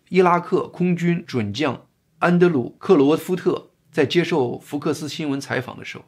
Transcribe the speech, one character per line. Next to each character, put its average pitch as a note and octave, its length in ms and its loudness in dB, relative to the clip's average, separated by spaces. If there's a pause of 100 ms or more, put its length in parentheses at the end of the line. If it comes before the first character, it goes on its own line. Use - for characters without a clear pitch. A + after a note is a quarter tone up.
(100)
伊 F3+ 100 2
拉 F3 180 4
克 - 300 -2
空 F3 260 0
军 E3+ 320 -2
准 G#2 280 -4
将 C3+ 320 -4 (320)
安 F3 200 2
德 F3 120 6
鲁· C3 280 -2
克 F#3 180 4
罗 C#3+ 200 6
夫 F3+ 180 -6
特 - 360 -4 (200)
在 D3+ 140 0
接 E3 180 2
受 C3 380 -2
福 - 180 -10
克 D3 140 -2
斯 D3 160 -8
新 D3 220 -6
闻 C#3 100 -4
采 C3 180 -6
访 B2+ 200 -10
的 - 80 -18
时 - 100 -14
候 - 120 -20